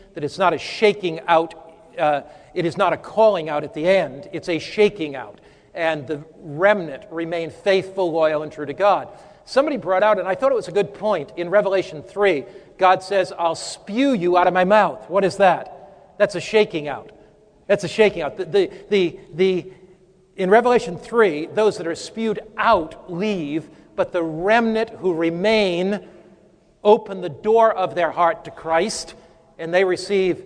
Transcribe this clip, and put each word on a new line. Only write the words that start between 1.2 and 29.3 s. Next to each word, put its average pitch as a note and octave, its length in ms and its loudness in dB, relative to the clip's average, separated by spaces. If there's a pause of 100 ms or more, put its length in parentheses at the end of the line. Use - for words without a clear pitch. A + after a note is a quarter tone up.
out. E3 480 0 (240)
Uh, D3 240 0 (320)
it F3 100 -2
is E3 120 -4
not F3 160 2
a D3+ 40 -2
calling F#3+ 520 0
out D3 160 -4
at C#3+ 100 -12
the D#3 100 -6
end. D#3+ 480 0
It's E3+ 160 -8
a D#3+ 120 -2
shaking D#3+ 560 -2
out. A2 240 -14 (340)
And D#3+ 320 -2
the D3+ 160 -8 (140)
remnant E3 720 0
remain E3 400 -6
faithful, F#3+ 600 0
loyal, D#3 320 0
and D3+ 80 -12
true D3 120 -10
to C#3+ 80 -6
God. F3+ 360 2 (360)
Somebody C#4+ 320 0
brought F#3 280 0
out, G#3 160 4
and F3 80 -6
I F#3 80 -2
thought C4 160 0
it - 20 0
was G#3+ 140 -4
a E3+ 40 -12
good G3 220 0
point, F#3 420 -4
in E3+ 140 -6
Revelation F#3 540 0
three, F#3+ 400 0 (320)
God F#3 260 4
says, F#3+ 340 -2
"I'll E3 200 -2
spew C4 560 -2
you F3 240 0
out F3 100 6
of F3 80 2
my F#3 100 4
mouth." F#3 460 2
What F#3+ 140 2
is - 140 -2
that? - 800 0
That's G3+ 200 0
a E3+ 40 -4
shaking G3+ 460 0
out. C3 240 -10 (560)
That's G3 160 0
a E3+ 60 -6
shaking G3+ 340 2
out. C#3 140 -6
The, F#3 80 -8
the, F3 260 0 (180)
the, F#3 300 0 (160)
the, F#3 380 -2 (640)
in F#3+ 120 -4
Revelation A3+ 480 4
three, F3 500 0
those G#3 320 0
that E3 100 -6
are D#3 80 -4
spewed A3 420 -6 (180)
out F#3 560 0
leave, E3 560 -4 (280)
but F#3 160 -2
the F3 100 -2
remnant A3 680 0
who F3+ 220 -4
remain F#3 920 0 (800)
open G#3 360 2
the F3+ 80 -6
door A3 440 2
of F#3 240 -4
their E3 160 0
heart E3 320 0
to D#3+ 80 -16
Christ, E3 640 -4 (440)